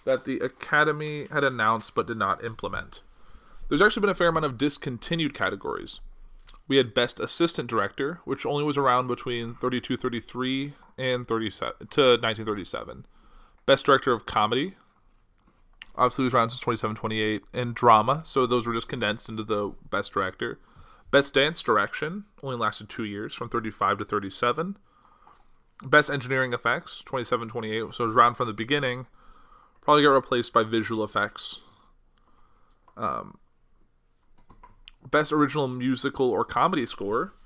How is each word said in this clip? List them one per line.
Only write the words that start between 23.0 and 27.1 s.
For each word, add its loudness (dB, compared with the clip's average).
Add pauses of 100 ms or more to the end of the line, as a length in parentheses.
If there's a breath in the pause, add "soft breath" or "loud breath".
years, -8
from -8
thirty-five 0
to -4
thirty-seven. -4 (1080 soft breath)
Best 6
Engineering -2
Effects, -2
twenty-seven, -4